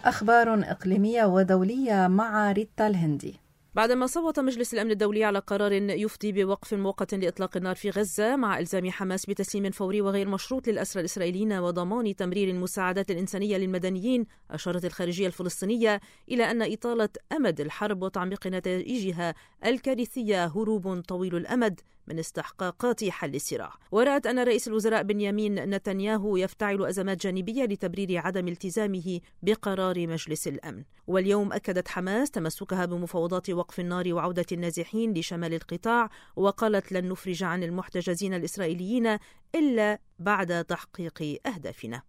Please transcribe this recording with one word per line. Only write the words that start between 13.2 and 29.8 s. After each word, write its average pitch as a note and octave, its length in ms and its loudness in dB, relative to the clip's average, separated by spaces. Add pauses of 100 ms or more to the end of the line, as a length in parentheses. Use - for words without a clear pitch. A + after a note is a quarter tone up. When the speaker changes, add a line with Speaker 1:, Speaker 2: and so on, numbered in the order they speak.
Speaker 2:
للمدنيين، F#3+ 680 0 (260)
أشارت F3 340 -4
الخارجية F3 420 -2
الفلسطينية G3+ 760 0 (300)
إلى A#3 200 2
أن A#3 100 0
إطالة A3 480 0 (220)
أمد G#3+ 300 0
الحرب F#3 420 -2
وتعميق F#3+ 440 -4
نتائجها F#3 880 -2 (300)
الكارثية A3+ 800 0
هروب F#3+ 560 -2
طويل F3+ 340 -4
الأمد G#3+ 440 2 (280)
من D#3+ 120 -6
استحقاقات F#3 840 -4
حل E3 300 -4
الصراع، C3+ 380 -6 (180)
ورأت C#4 360 4
أن B3+ 120 2
رئيس B3 280 2
الوزراء A3 360 2
بنيامين G#3 680 0
نتنياهو G3+ 680 0
يفتعل G3 480 0
أزمات F#3+ 380 -2
جانبية G3 420 -2
لتبرير F#3+ 520 -2
عدم F3+ 300 -2
التزامه F#3 720 -2 (240)
بقرار F#3 640 0